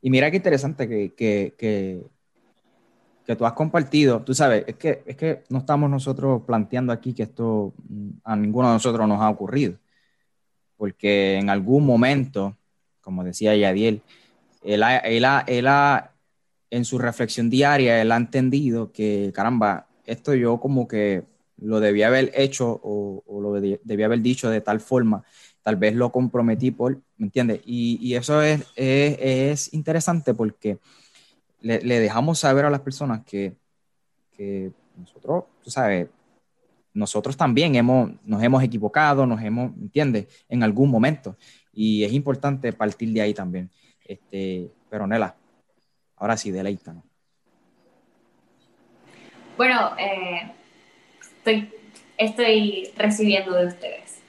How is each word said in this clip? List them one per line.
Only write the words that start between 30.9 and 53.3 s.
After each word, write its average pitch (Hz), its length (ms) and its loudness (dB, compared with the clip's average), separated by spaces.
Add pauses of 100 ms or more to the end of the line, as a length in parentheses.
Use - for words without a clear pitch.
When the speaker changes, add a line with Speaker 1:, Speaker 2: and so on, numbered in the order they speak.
Speaker 1:
le, 113 200 -2
le 123 180 0
dejamos 117 380 0
saber 139 280 4
a 143 40 4
las 139 120 0
personas 131 440 -6
que, 98 300 -6 (840)
que 98 340 -8 (240)
nosotros, - 500 -8 (180)
tú 120 80 -16
sabes, 101 380 0 (840)
nosotros 107 420 -4
también 143 400 2
hemos, 123 360 2 (120)
nos 107 200 -2
hemos 131 180 4
equivocado, 127 640 2
nos 113 160 -2
hemos, 117 340 -4
¿me - 100 -14
entiendes? 120 420 -2 (200)
En 120 140 -2
algún 117 300 4
momento. 123 440 0 (360)
Y 107 320 0
es 104 80 -2
importante 135 640 -2
partir 113 400 -4
de 110 80 0
ahí 104 120 0
también. 90 360 -8 (340)
Este, 95 680 -10 (200)
pero 107 160 -6
Nela, 104 300 -2 (840)
ahora 110 180 -2
sí, 107 160 -8
deleítanos. 92 520 -8 (2500)
Speaker 2:
Bueno, 240 420 0
eh, 190 540 -6 (680)
estoy, - 500 -4 (460)
estoy 214 800 0
recibiendo 208 560 2